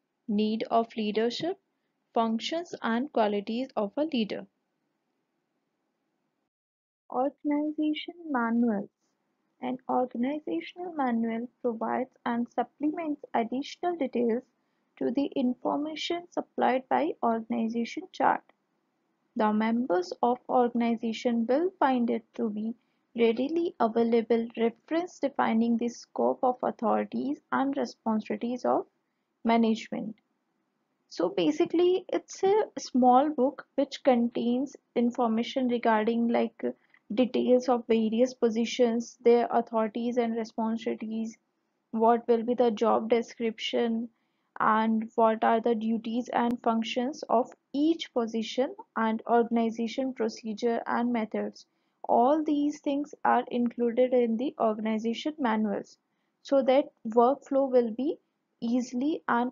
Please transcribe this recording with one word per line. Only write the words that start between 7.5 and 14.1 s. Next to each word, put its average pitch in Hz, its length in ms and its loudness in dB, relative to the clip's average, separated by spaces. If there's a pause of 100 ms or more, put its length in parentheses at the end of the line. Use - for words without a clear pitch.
manuals. 233 600 0 (720)
An 254 160 -6 (120)
organizational 302 1080 -4
manual 233 500 -2 (140)
provides 233 500 -4 (140)
and 240 260 -2
supplements 302 720 -4 (100)
additional 277 600 -4
details 247 480 -2 (540)